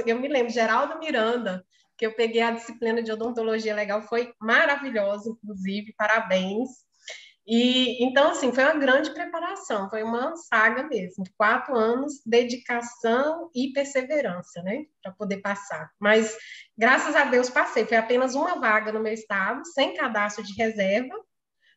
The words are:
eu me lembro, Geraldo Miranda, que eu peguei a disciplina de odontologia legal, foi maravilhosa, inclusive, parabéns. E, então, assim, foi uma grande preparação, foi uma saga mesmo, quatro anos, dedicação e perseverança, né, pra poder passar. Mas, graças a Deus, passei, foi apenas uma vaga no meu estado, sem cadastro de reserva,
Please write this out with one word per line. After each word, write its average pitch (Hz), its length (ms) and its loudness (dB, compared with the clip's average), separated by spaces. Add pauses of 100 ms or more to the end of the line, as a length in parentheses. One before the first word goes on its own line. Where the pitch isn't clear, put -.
eu 233 120 2
me 262 80 -4
lembro, 247 260 0
Geraldo 247 460 0
Miranda, 226 640 -2 (360)
que 226 80 -2
eu 220 80 -4
peguei 226 260 0
a 233 100 2
disciplina 226 520 -2
de 220 100 -4
odontologia 220 600 -2
legal, 208 280 -2
foi 240 380 -4
maravilhosa, 233 920 0
inclusive, 208 680 -8
parabéns. 202 760 0 (760)
E, 247 600 2
então, 269 260 6
assim, 285 220 0
foi 254 100 4
uma 302 140 4
grande 277 340 4
preparação, 339 800 -6
foi 220 140 -4
uma 247 320 -4
saga 233 480 2
mesmo, 196 400 -6 (120)
quatro 240 380 2
anos, 247 500 0
dedicação 240 1300 0
e 262 200 -2
perseverança, 254 920 -2
né, 226 220 -6 (180)
pra 190 80 -12
poder 190 280 -6
passar. 196 600 -8
Mas, 220 380 4 (420)
graças 294 380 4
a 294 80 4
Deus, 247 260 2
passei, 294 340 0
foi 226 120 0
apenas 247 400 2
uma 330 240 0
vaga 214 320 2
no 220 80 -2
meu 220 120 -2
estado, 220 540 -4
sem 311 280 0
cadastro 214 500 -2
de 196 100 -12
reserva, 220 640 0 (600)